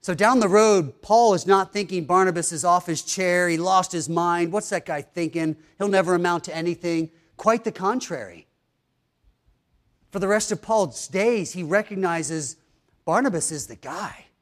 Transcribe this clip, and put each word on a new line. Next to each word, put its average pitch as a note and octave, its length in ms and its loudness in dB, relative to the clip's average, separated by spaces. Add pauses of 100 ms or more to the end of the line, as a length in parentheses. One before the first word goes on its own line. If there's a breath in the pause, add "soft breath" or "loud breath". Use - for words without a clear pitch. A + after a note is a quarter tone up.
So F#3 120 -4
down A3+ 240 4
the G#3+ 80 4
road, G3 560 4
Paul A3 320 6
is E3+ 100 -4
not F#3+ 260 4
thinking F#3 340 -4
Barnabas F3 460 2
is E3 140 -6
off F3 220 2
his D#3+ 160 -4
chair, F3+ 460 0
he E3 80 0
lost F#3 340 2
his D#3 180 -6
mind, E3+ 420 0
what's G#3 180 -4
that F3 160 -4
guy D3+ 160 -6
thinking? D#3+ 540 -4 (220 soft breath)
He'll G3+ 120 -2
never F3+ 260 2
amount F3 300 0
to E3 100 -10
anything. E3 560 -4 (260 soft breath)
Quite A3+ 260 0
the A3 80 -4
contrary. E3+ 760 -6 (1600)
For G3+ 60 -8
the F#3+ 100 -2
rest G#3 240 0
of G3 100 -6
Paul's G#3 460 -2
days, G3+ 460 -2
he F3+ 80 -8
recognizes E3 960 -2 (480)
Barnabas F#3 460 0
is C#3+ 160 -10
the A#2 80 -16
guy. - 500 -12 (160)